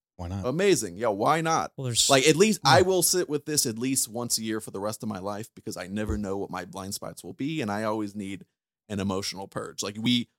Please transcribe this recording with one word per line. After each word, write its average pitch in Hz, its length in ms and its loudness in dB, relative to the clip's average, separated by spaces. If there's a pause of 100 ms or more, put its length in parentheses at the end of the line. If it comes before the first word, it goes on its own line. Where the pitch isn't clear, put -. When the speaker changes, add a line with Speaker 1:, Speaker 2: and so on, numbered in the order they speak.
(160)
Speaker 1:
Why 87 140 -8
not? 95 160 -6
Speaker 2:
amazing. 135 520 2
Yeah, 113 120 0
why 135 320 2
not? 160 360 0
Speaker 3:
Well, 135 80 -6
there's 120 240 2
Speaker 2:
Like, 135 180 8
at 156 80 8
least 208 280 4
Speaker 3:
Yeah. 139 80 6
Speaker 2:
I 175 100 10
will 185 220 4
sit 180 260 2
with 147 160 -4
this 151 200 0
at 110 120 -2
least 127 300 0
once 117 300 -4
a 113 60 -6
year 110 180 -4
for - 100 -14
the 98 80 -8
rest 104 240 -6
of 110 60 -4
my 101 100 -6
life 101 360 -8
because 98 220 -10
I 90 100 -10
never 107 300 -4
know 98 200 -4
what 98 120 -6
my 90 160 -8
blind 95 300 -10
spots - 280 -12
will 87 100 -12
be, 151 280 -4
and 107 80 -2
I 104 140 -2
always 107 320 -4
need 95 300 -8 (440)
an 101 100 -4
emotional 95 480 -4
purge. 98 360 -8
Like, 101 160 -8
we, 120 380 0